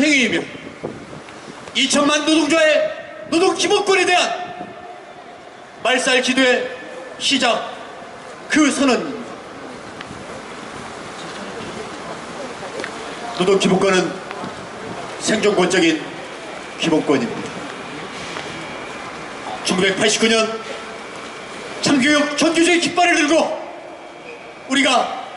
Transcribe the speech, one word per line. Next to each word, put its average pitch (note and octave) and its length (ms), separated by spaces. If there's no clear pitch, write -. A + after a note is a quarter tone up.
행위이며, B3 380
이천만 C#4+ 500
노동자의 D#4 680
노동 E4+ 260
기본권에 F#4+ 520
대한 - 600
말살 B3+ 400
기도의 B3+ 480
시작, B3+ 560
그 D4 220
선언입니다. - 560
노동 G3 200
기본권은 F#3 540
생존권적인 F3+ 840
기본권입니다. C3+ 680
천구백팔십구 F#3+ 640
년 A3+ 360
참교육 D4 560
전교조의 E4 420
깃발을 F4 360
들고 D#4 460
우리가 C4 580